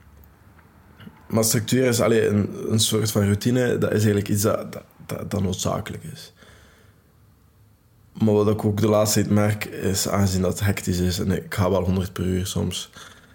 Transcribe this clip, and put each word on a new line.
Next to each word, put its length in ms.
Maar 160
structuur 420
is, 160
allee, 260
een, 440
een 80
soort 320
van 120
routine. 540
Dat 140
is 60
eigenlijk 320
iets 120
dat, 300
dat, 120
dat, 260
dat 100
noodzakelijk 600
is. 300
Maar 100
wat 160
ik 160
ook 160
de 60
laatste 320
tijd 140
merk, 320
is 420
aangezien 340
dat 100
het 160
hectisch 320
is 200
en 120
ik 220
ga 160
wel 140
honderd 300
per 120
uur 200
soms, 440